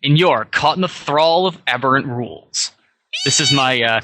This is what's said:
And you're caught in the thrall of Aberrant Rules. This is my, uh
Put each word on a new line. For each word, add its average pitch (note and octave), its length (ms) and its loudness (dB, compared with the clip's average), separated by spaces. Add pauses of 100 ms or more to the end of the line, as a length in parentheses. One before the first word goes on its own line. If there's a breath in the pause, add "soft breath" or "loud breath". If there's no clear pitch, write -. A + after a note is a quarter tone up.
And D3 140 2
you're C#3+ 280 2
caught D3 300 0
in F#3 60 -4
the F#3 60 -2
thrall E3 580 0
of F3+ 120 -2 (100)
Aberrant C3 400 0
Rules. A#2+ 640 -8 (540)
This C3+ 140 0
is D3+ 120 0
my, C3 300 2
uh A2+ 220 0